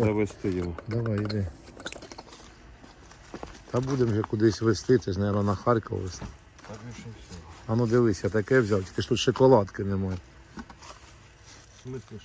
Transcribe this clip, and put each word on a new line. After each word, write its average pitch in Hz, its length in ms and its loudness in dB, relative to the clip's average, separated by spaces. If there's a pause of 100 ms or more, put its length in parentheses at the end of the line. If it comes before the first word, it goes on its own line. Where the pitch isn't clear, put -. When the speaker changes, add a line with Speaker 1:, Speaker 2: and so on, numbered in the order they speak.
Speaker 1:
давай. 107 100 4
Speaker 2:
вести 104 360 -2
його. 87 260 -4 (120)
Speaker 1:
Давай, 110 340 -2
іди. 104 240 -2 (2250)
Та 123 100 -2
будемо 131 320 0
вже 107 100 2
кудись 110 400 2
вести, 113 360 4
це 98 140 -4
ж, 90 80 -2
наверно, 101 220 0
на 101 120 2
Харків 104 440 0
вести. 92 280 -8 (420)
Speaker 2:
Так, 107 80 -12 (100)
ну 123 60 -12
що, - 100 -16
все. - 360 -16 (320)
Speaker 1:
А 113 60 2
ну 120 100 2
дивись, 117 380 4
я 98 60 -2
таке 110 300 2
взяв, 101 240 2
тільки - 180 -6
ж - 60 -8
тут 117 100 2
шоколадки 120 680 4
немає. 95 340 -2 (1700)
Speaker 2:
В 123 40 -14
смысле 117 360 -14